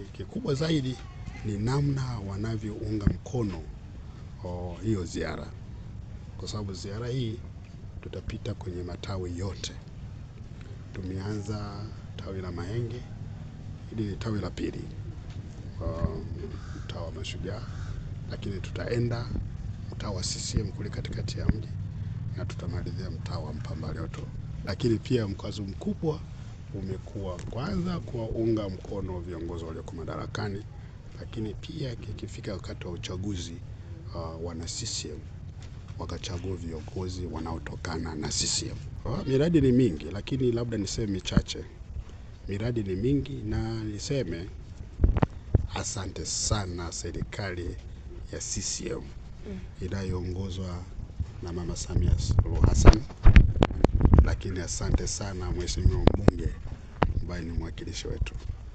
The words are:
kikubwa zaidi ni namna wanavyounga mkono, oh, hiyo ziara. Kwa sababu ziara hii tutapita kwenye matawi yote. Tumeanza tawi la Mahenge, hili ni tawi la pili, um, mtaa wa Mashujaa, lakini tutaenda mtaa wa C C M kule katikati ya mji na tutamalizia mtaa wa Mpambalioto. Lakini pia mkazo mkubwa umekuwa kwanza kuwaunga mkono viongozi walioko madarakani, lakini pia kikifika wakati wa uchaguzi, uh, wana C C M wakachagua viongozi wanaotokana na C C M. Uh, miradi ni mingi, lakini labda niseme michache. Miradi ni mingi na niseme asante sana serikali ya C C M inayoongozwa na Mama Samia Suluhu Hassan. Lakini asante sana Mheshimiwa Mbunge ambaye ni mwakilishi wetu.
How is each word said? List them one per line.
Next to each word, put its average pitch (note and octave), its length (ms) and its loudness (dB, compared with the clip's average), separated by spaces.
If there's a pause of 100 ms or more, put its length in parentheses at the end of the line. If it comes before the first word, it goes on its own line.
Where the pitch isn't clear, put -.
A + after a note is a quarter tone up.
(140)
kikubwa D3 400 -2
zaidi C3+ 440 2 (480)
ni G#2 120 0
namna C3 640 2
wanavyounga G#2 840 -2
mkono, F#2+ 580 0 (840)
oh, F2+ 380 -4
hiyo G2+ 220 2
ziara. D#2 420 -4 (920)
Kwa G2 100 -8
sababu G2+ 260 -4
ziara G2+ 340 -6
hii A#2+ 320 0 (600)
tutapita G#2 520 -6
kwenye F2+ 300 -6
matawi F2+ 560 -4
yote. F#2+ 320 -4 (1200)
Tumeanza G2+ 920 -4 (300)
tawi F#2+ 260 -6
la F2+ 100 -4
Mahenge, A2+ 500 -2 (880)
hili A2 200 -2
ni F#2 60 -2
tawi G#2+ 260 -2
la F2+ 80 -2
pili, - 320 -4 (1000)
um, - 440 0 (600)
mtaa - 140 -6
wa E2 120 -4
Mashujaa, F#2+ 500 -4 (680)
lakini - 300 -4
tutaenda A#2+ 640 0 (680)
mtaa G#2+ 180 -6
wa - 140 -4
C - 160 -2
C - 200 0
M G2+ 120 -2
kule G2+ 180 -6
katikati - 500 -4
ya - 60 -2
mji - 220 2 (680)
na F3+ 80 -2
tutamalizia F#2 680 -4
mtaa E2 280 -4
wa D2+ 140 -6
Mpambalioto. D#2 680 -6 (440)
Lakini A2 340 2
pia A#2 280 2
mkazo G2 360 -4
mkubwa D#3 560 -2 (540)
umekuwa F#2+ 640 -6 (120)
kwanza F3 500 -2
kuwaunga A2 720 0
mkono F#2 500 -6
viongozi E2+ 460 -6
walioko D#2+ 300 -8
madarakani, G2 680 -6 (560)
lakini G#2+ 340 -6
pia D3 420 -6
kikifika G#2 580 -8
wakati F#2+ 340 -8
wa F2 60 -6
uchaguzi, F#2 640 -4 (580)
uh, E2 300 -6
wana E2 220 -6
C - 180 -6
C - 240 -4
M D2+ 100 -8 (800)
wakachagua F2+ 560 -4
viongozi F2 720 -4
wanaotokana E2 880 -4
na D2+ 140 -2
C - 180 0
C - 180 0
M. - 100 -6 (300)
Uh, - 220 0
miradi D3 340 6
ni C3 100 8
mingi, A2+ 340 6
lakini A#2+ 460 0
labda A#2 260 0
niseme G#2 300 0
michache. F#2 580 0 (840)
Miradi A2 360 0
ni F#2+ 120 0
mingi C3 380 2
na A2 500 -2
niseme G2+ 640 -2 (1300)
asante F#2 500 -2
sana F2+ 640 0
serikali F2 840 -4 (560)
ya D#2 60 -4
C - 220 -4
C - 280 -4
M - 120 -4 (800)
inayoongozwa F2+ 1040 -2 (600)
na F2 100 -4
Mama E2+ 220 -2
Samia - 440 4
Suluhu - 420 4
Hassan. - 420 12 (1200)
Lakini F2+ 360 2
asante F2+ 480 2
sana F2+ 440 -2
Mheshimiwa F2 500 4
Mbunge - 480 6 (720)
ambaye F2 200 -2
ni E2 100 -4
mwakilishi E2+ 560 -6
wetu. - 260 -4 (420)